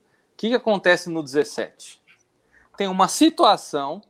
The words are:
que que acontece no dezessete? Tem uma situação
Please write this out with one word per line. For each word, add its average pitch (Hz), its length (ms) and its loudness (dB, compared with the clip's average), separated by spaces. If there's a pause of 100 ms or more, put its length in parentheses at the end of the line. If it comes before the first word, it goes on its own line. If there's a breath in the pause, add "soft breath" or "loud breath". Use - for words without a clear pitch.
(360)
que 214 140 -6
que 240 60 0
acontece 185 540 0
no 165 140 -6
dezessete? 135 760 -6 (760)
Tem 196 140 -4
uma 185 180 2
situação 208 1040 0